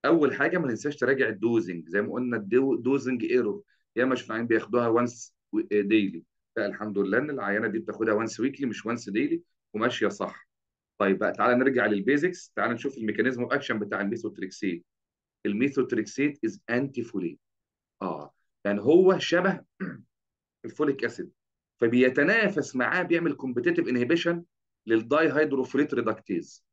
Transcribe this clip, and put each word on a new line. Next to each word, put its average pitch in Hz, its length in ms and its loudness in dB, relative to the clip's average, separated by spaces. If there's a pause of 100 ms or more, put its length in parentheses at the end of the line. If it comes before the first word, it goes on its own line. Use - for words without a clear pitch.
اول 147 300 4
حاجه 165 220 0
ما 156 100 0
ننساش 131 280 -4
تراجع 127 340 2
الدوزنج، 98 600 -2
زي 98 120 2
ما - 120 -4
قلنا 120 240 -2
الدو-، 123 380 2
دوزنج 127 480 0
ايرور، 110 400 0 (320)
ياما 127 200 2
شفاعين 117 320 -6
بياخدوها 117 400 2
وانس 120 480 0 (360)
ديلي. 101 520 2 (340)
لا، 107 80 -2
الحمد 101 320 -6
لله 101 200 2
ان 147 120 -2
العيانه 110 380 -2
دي 107 120 -4
بتاخدها 110 340 -2
وانس 107 260 -2
ويكلي 135 280 -2
مش 107 180 -8
وانس 117 240 -6
ديلي، 147 320 -2 (320)
وماشيه 113 340 0
صح. - 400 -6 (500)
طيب 95 220 2
بقى، 98 120 0
تعالى 120 240 2
نرجع 123 300 4
للبيزكس، 135 680 0
تعالى 113 180 -2
نشوف 135 240 -6
الميكانيزم 120 460 -2
اوف 120 100 -2
اكشن 135 260 -2
بتاع 101 220 -4
الميثوتريكسيت. 98 840 -6 (600)
الميثوتريكسيت 123 1000 -2
از 107 240 -6
انتي 127 340 -4
فوليت. 90 360 -6 (640)
اه، 78 320 -8 (320)
يعني 101 160 -2
هو 180 380 6
شبه 170 420 0 (180)
<clears throat> - 840 -16
الفوليك 143 400 -2
اسيد، - 260 -8 (460)
فبيتنافس 131 1000 2
معاه، 127 280 0
بيعمل 165 300 0
كومبيتيتيف 131 540 -2
انهبيشن 170 560 0 (420)
للداي 120 480 2
هيدروفوليت 139 600 0
ريدكتيز. - 800 -4